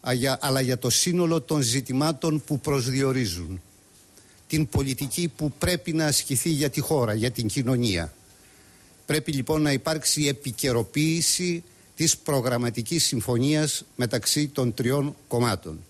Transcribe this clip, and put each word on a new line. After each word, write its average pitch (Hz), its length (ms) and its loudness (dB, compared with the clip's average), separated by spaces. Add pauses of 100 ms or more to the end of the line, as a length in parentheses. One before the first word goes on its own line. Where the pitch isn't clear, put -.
αγια-, 127 400 0
αλλά 135 200 2
για 127 180 0
το 123 100 0
σύνολο 170 520 2
των 151 200 0
ζητημάτων 139 800 0
που 143 160 -2
προσδιορίζουν 127 1000 -2 (880)
την 156 220 0
πολιτική 143 680 -2
που 151 160 -2
πρέπει 170 420 -2
να 160 120 2
ασκηθεί 143 440 0
για 147 200 2
τη - 100 -4
χώρα, 123 340 2
για 113 180 0
την 117 160 -4
κοινωνία. 113 680 0 (920)
Πρέπει 156 260 0
λοιπόν 151 300 0
να 147 100 4
υπάρξει 147 560 0
επικαιροποίηση 151 1400 0 (320)
της 156 220 2
προγραμματικής 123 880 0
συμφωνίας 139 800 0 (100)
μεταξύ 127 520 0
των 123 260 -2
τριών 139 420 0 (120)
κομμάτων. 98 520 -2 (100)